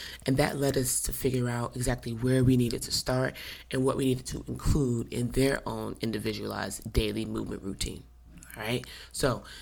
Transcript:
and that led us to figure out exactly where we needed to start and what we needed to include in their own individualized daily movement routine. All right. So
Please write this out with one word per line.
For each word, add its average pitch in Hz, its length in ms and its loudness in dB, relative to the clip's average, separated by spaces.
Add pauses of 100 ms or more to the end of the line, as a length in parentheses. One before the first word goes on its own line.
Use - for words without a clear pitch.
(260)
and 135 120 4
that 147 200 2
led 139 200 2
us 131 240 0
to - 100 -2
figure 123 380 0
out 120 260 -2
exactly 120 380 -2
where 127 320 4
we 127 100 8
needed 120 280 2
to - 100 -6
start 131 420 0 (360)
and 131 120 2
what 131 140 2
we 139 80 2
needed 127 220 2
to - 200 -6
include 127 640 2
in 120 200 0
their 135 360 4
own 110 320 -6
individualized 104 920 -4
daily 110 320 2
movement 110 360 -6
routine. - 420 -6 (540)
All 110 60 -8
right. 120 240 -2 (240)
So 120 320 0 (180)